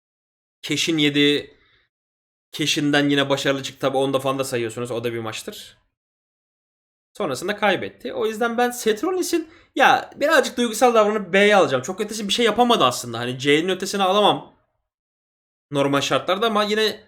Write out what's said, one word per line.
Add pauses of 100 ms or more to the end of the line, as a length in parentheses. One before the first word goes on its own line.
(600)
Cash'in
yedi. (920)
Cash'inden
yine
başarılı
çıktı.
Tabii
onda
falan
da
sayıyorsunuz.
O
da
bir
maçtır. (1400)
Sonrasında
kaybetti.
O
yüzden
ben
Seth
Rollins'in (260)
ya
birazcık
duygusal
davranıp
B'ye
alacağım.
Çok
ötesi
bir
şey
yapamadı
aslında.
Hani
C'nin
ötesine
alamam (1160)
normal
şartlarda
ama
yine